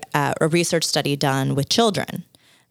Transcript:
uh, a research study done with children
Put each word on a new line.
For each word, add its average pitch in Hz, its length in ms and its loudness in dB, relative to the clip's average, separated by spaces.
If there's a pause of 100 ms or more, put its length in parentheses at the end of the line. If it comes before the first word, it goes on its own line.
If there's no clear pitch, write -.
(140)
uh, 143 280 2
a 160 80 4
research 165 340 0
study 143 320 -2
done 135 400 0
with 135 140 -2
children 202 560 0 (460)